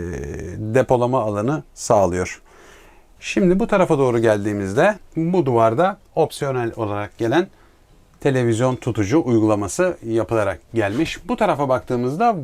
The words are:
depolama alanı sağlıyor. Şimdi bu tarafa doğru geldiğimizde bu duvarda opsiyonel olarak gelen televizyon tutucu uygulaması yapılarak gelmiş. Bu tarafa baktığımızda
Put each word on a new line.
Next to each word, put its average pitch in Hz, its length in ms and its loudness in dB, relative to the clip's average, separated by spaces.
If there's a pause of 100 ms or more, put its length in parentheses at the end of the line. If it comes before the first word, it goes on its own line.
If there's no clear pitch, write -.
(580)
depolama 120 640 2
alanı 110 420 -2 (100)
sağlıyor. 92 680 0 (800)
Şimdi 190 400 2
bu 226 80 -2
tarafa 175 300 2
doğru 127 220 2
geldiğimizde 107 760 2 (180)
bu 165 300 0
duvarda 127 520 2 (180)
opsiyonel 135 600 -2
olarak 104 420 -6
gelen 139 300 0 (760)
televizyon 127 540 0
tutucu 113 500 0
uygulaması 110 800 2
yapılarak 110 540 -2 (140)
gelmiş. 110 540 -2
Bu 247 80 -2
tarafa 151 340 0
baktığımızda 131 760 -2